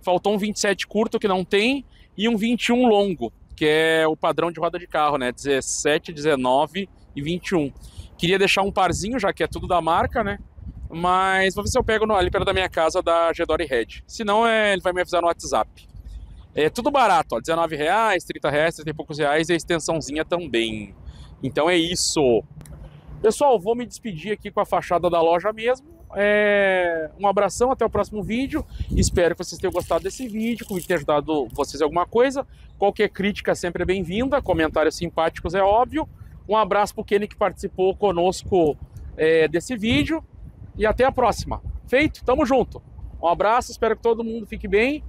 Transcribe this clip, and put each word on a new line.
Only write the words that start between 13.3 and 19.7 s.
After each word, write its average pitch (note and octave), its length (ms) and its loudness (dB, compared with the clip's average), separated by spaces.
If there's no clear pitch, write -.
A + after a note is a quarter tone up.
Gedore D#3+ 320 0
Red. B2+ 400 -2
Se - 180 -10
não, G#3+ 220 2
é, A3 280 4
ele F#3 100 -2
vai F3+ 100 0
me F3+ 80 0
avisar E3+ 200 0
no E3+ 60 2
WhatsApp. C#3 600 -2
É D3+ 160 2
tudo A#3+ 220 -2
barato, G3 440 4
ó. A2+ 40 -2
Dezenove E3 360 -2
reais, F#3 480 0
trinta D#3 280 -4
reais, D#3 240 2
trinta D#3 180 -8
e D3+ 80 0
a D3 140 2
extensãozinha D#3+ 840 -2